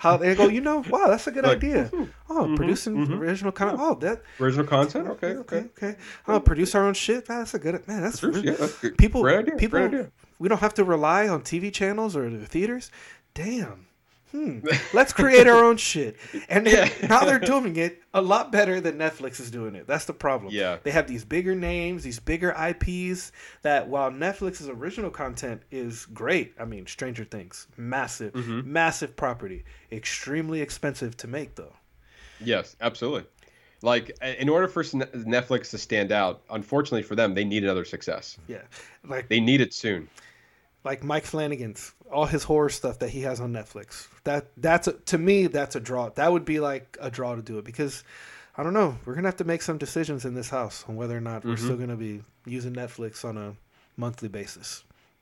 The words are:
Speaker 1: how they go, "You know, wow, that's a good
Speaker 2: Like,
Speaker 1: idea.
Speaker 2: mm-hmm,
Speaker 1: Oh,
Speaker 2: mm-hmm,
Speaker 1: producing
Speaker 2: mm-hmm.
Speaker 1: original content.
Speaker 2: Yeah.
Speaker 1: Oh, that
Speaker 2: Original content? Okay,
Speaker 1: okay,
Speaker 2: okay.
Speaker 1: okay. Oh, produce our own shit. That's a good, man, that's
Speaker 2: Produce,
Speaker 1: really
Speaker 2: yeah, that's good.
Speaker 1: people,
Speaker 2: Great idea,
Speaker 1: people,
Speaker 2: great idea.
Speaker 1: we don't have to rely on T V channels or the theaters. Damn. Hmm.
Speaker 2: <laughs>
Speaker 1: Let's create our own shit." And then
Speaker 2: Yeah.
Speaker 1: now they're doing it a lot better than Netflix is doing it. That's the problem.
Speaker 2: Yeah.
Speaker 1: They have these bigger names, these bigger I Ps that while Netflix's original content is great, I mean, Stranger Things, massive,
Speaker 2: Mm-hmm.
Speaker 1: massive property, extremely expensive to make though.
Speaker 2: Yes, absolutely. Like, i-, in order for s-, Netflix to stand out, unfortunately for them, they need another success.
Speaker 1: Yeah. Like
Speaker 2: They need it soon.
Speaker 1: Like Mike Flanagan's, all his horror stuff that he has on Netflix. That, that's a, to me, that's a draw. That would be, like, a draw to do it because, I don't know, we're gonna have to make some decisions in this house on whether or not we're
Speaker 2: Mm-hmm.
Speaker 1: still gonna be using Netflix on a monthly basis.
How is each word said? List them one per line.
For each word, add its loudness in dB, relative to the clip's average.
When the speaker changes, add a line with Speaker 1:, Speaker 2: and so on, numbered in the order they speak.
Speaker 1:
how 6
they 4
go, 8
"You 2
know, 0
wow, 4
that's 4
a -4
good -2
Speaker 2:
Like, 6
Speaker 1:
idea. 2
Speaker 2:
mm-hmm, -4
Speaker 1:
Oh, 2
Speaker 2:
mm-hmm, 0
Speaker 1:
producing 0
Speaker 2:
mm-hmm. 0
Speaker 1:
original -2
content. 0
Speaker 2:
Yeah. 0
Speaker 1:
Oh, 2
that -4
Speaker 2:
Original 2
content? 2
Okay, -6
Speaker 1:
okay, -6
Speaker 2:
okay. -6
Speaker 1:
okay. -6
Oh, 4
produce 4
our 6
own 2
shit. -2
That's -6
a -2
good, -4
man, -6
that's -4
Speaker 2:
Produce, -2
Speaker 1:
really 0
Speaker 2:
yeah, 0
that's -2
good. -4
Speaker 1:
people, 8
Speaker 2:
Great 6
idea, -2
Speaker 1:
people, 2
Speaker 2:
great 2
idea. -4
Speaker 1:
we 0
don't 2
have 0
to 4
rely 4
on -2
T -4
V -6
channels -2
or -2
the -8
theaters. -4
Damn. -6
Hmm. -6
Speaker 2:
<laughs> -6
Speaker 1:
Let's 6
create 10
our 10
own 6
shit." -2
And 4
then 8
Speaker 2:
Yeah. -2
Speaker 1:
now 8
they're 6
doing 0
it -2
a 2
lot 2
better 4
than -2
Netflix -4
is -12
doing -8
it. -16
That's -2
the -8
problem. -2
Speaker 2:
Yeah. -2
Speaker 1:
They -4
have 2
these -8
bigger -2
names, -4
these -10
bigger -2
I -2
Ps -4
that 2
while 0
Netflix's -6
original -8
content -8
is -10
great, -2
I -10
mean, -12
Stranger -10
Things, -16
massive, -6
Speaker 2:
Mm-hmm. -6
Speaker 1:
massive -2
property, -6
extremely -6
expensive -6
to -14
make -10
though. -18
Speaker 2:
Yes, -2
absolutely. -4
Like, 0
i-, -6
in -2
order 4
for -6
s-, -6
Netflix -2
to -10
stand 0
out, 0
unfortunately -2
for -8
them, 4
they 0
need -2
another 0
success. -10
Speaker 1:
Yeah. -14
Like -8
Speaker 2:
They 4
need 6
it -2
soon. -4
Speaker 1:
Like -6
Mike -2
Flanagan's, -8
all 2
his -2
horror 4
stuff -6
that -4
he -8
has -4
on -6
Netflix. -12
That, -2
that's 4
a, 0
to -2
me, 4
that's -4
a -6
draw. -4
That 2
would 2
be, -2
like, -6
a -8
draw -6
to -8
do -10
it -10
because, -6
I -6
don't -2
know, 2
we're -8
gonna -2
have -4
to -2
make -2
some -6
decisions -4
in -6
this -8
house -6
on -8
whether -6
or -6
not -8
we're -4
Speaker 2:
Mm-hmm. -6
Speaker 1:
still -2
gonna -6
be -10
using -8
Netflix -10
on -8
a -10
monthly -8
basis. -14